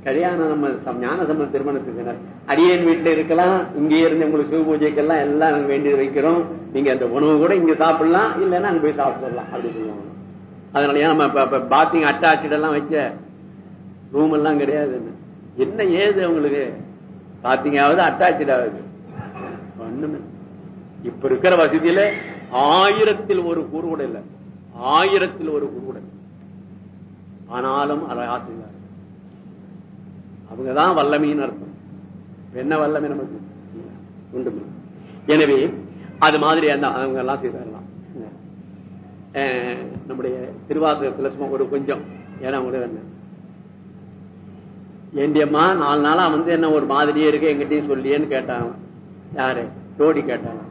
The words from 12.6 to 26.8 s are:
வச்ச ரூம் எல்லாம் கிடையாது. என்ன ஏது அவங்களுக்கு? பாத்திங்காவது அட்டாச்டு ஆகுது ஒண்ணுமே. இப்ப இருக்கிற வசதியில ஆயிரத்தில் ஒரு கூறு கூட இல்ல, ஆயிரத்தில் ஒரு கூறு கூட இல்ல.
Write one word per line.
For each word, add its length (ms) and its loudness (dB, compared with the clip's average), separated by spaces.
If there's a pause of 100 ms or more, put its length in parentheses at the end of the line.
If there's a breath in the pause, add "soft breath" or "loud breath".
வச்ச 420 -2 (1000)
ரூம் 200 4
எல்லாம் 260 2
கிடையாது. 420 0 (560)
என்ன 280 0
ஏது 400 4
அவங்களுக்கு? 480 0 (720)
பாத்திங்காவது 580 4
அட்டாச்டு 500 2
ஆகுது 280 0 (1000)
ஒண்ணுமே. 380 -6 (840)
இப்ப 260 -6
இருக்கிற 280 4
வசதியில 560 4 (380)
ஆயிரத்தில் 880 2
ஒரு 300 -2
கூறு 160 -6
கூட 160 -4
இல்ல, 180 -8 (580)
ஆயிரத்தில் 680 2
ஒரு 200 -2
கூறு 160 -12
கூட 140 -12
இல்ல. 120 -18 (1400)